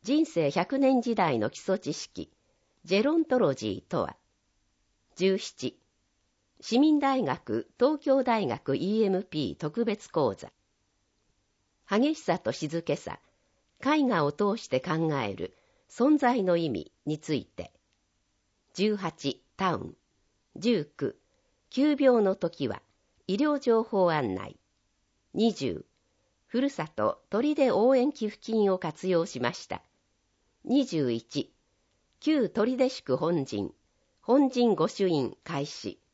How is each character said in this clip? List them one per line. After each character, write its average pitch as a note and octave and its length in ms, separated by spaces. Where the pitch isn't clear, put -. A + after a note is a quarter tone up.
人 D4+ 220
生 D3+ 260
百 C4+ 280
年 C4 220
時 A#3 140
代 D#3 240
の G#2 100
基 - 80
礎 - 220
知 - 140
識。 - 360
ジ F3 140
ェ G#3+ 60
ロ D#4 140
ン D#4+ 80
ト B3+ 140
ロ D3+ 140
ジ A2 340
ー - 20
と B2+ 140
は。 - 140
十 F#3+ 220
七、 - 420
市 A3+ 160
民 D4+ 220
大 C4+ 240
学、 B2 560
東 C#4+ 200
京 C4+ 220
大 A3+ 240
学 C3 300
イ G#3 260
ー G#3+ 40
エ G3 40
ム F#3 140
ピ C3 280
ー - 40
特 D#3+ 300
別 - 240
講 B2 260
座。 - 160
激 C4+ 260
し - 60
さ F3+ 160
と A2 140
静 D#3+ 300
け - 160
さ、 - 240
絵 D4 240
画 F#3 220
を D3 80
通 G#3 240
し - 100
て B2+ 140
考 D#3+ 280
え G2+ 120
る E2+ 220
存 C#4+ 280
在 B3 260
の F3 140
意 E3 120
味 F#2 220
に D#3 120
つ D#3 160
い A#2 120
て。 - 260
十 G#3 240
八、 D#3+ 440
タ F3+ 200
ウ G2 40
ン。 - 160
十 G3 260
九、 C3 200
急 C#4+ 280
病 B3+ 240
の F#3+ 140
時 D3+ 320
は - 140
医 F#3 100
療 D4 240
情 A3+ 220
報 F#3+ 300
案 B2 240
内。 G2 220
二 A3 200
十、 A2 320
ふ A#3 140
る C#4 100
さ D#3 240
と - 360
取 C#4 260
手 C4+ 160
応 B3+ 240
援 C4 160
寄 A3 160
付 G#3 100
金 G#3+ 360
を F#3 60
活 F3 280
用 E3+ 180
し - 140
ま A#2+ 140
し - 140
た。 - 140
二 C4+ 200
十 C#3+ 280
一、 - 400
旧 C#4+ 300
取 B3 260
手 B3+ 140
宿 - 260
本 D3+ 300
陣、 G2+ 260
本 C4+ 300
陣 A#3+ 260
御 D#3 140
朱 G3 180
印 C#3+ 380
開 D3 200
始。 - 360